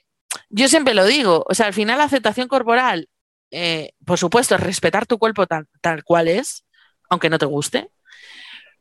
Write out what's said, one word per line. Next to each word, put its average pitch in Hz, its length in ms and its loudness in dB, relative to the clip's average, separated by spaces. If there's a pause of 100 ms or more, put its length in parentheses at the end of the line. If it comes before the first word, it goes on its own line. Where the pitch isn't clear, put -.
(500)
yo 226 180 2
siempre 269 260 4
lo 190 120 4
digo, 208 420 2
o - 60 -2
sea, 214 140 2
al 196 60 -4
final 214 240 -2
la 294 80 2
aceptación 247 420 -2
corporal, 233 640 0 (420)
eh, 165 400 -6 (140)
por 175 120 0
supuesto, 208 380 2
es 175 60 0
respetar 190 440 -2
tu 220 140 -2
cuerpo 208 260 0
tal, 156 220 -6 (140)
tal 165 220 -4
cual 170 240 2
es, 202 380 -4 (440)
aunque 175 200 0
no 160 80 0
te 151 80 0
guste, 143 460 -4 (880)